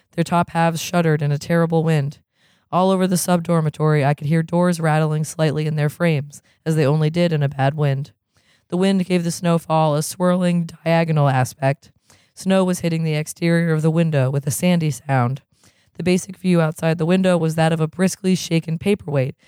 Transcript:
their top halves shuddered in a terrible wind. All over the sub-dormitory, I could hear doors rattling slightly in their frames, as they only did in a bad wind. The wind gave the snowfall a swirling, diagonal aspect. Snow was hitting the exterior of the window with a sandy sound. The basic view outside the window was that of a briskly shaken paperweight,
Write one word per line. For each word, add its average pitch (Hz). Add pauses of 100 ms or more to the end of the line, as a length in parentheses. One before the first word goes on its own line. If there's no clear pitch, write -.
(140)
their 170
top 175
halves 165
shuddered 160
in 147
a 143
terrible 165
wind. 151 (520)
All 185
over 185
the 185
sub-dormitory, 156
I 143
could 147
hear 165
doors 170
rattling 156
slightly 156
in 151
their 151
frames, 147 (240)
as 160
they 151
only 151
did 170
in 147
a 139
bad 139
wind. 143 (580)
The 180
wind 190
gave 180
the 170
snowfall 160
a 156
swirling, 180 (160)
diagonal 165
aspect. 135 (420)
Snow 190
was 180
hitting 165
the 156
exterior 170
of 156
the 160
window 156
with 143
a 139
sandy 170
sound. 131 (540)
The 175
basic 185
view 175
outside 160
the 165
window 185
was 160
that 160
of 156
a 160
briskly 185
shaken 165
paperweight, 147 (120)